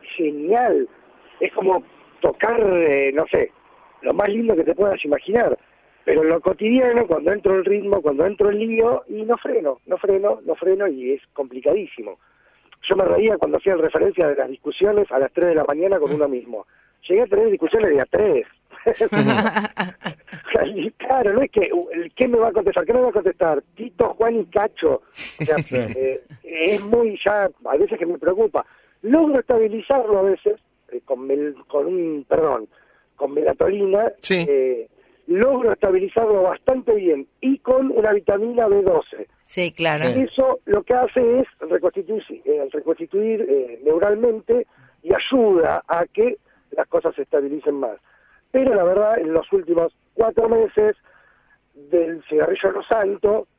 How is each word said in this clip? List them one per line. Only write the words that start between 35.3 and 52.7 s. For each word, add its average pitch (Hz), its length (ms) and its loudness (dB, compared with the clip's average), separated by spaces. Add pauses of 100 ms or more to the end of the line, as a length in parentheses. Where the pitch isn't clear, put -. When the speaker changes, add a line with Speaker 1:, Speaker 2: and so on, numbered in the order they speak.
Speaker 1:
estabilizarlo 196 720 0
bastante 226 520 0
bien 165 320 0 (140)
y 269 180 0
con 262 320 0
una 214 220 0
vitamina 214 540 0
B 202 140 4
doce. 170 460 -2 (160)
Speaker 4:
Sí, 175 280 -4
claro. 160 420 -2
Speaker 2:
Sí. 262 80 0 (100)
Speaker 1:
Eso 269 340 0
lo 403 180 0
que 480 100 -2
hace 480 480 2
es - 60 -2 (120)
reconstituir, 180 640 -4 (220)
eh, 143 260 -2
reconstituir, 185 760 -4
eh, 123 340 -2
neuralmente 214 840 0 (360)
y 165 100 -2
ayuda 180 760 2
a 170 180 -2
que 220 320 -2 (340)
las - 160 -4
cosas 165 280 -2
se 143 80 -8
estabilicen 143 520 -4
más. 120 220 -6 (540)
Pero 262 220 2
la 190 100 2
verdad, 208 360 2
en 160 140 -4
los 160 200 0
últimos 190 400 0 (260)
cuatro - 300 2
meses 427 460 2 (960)
del 165 380 0
cigarrillo 151 440 0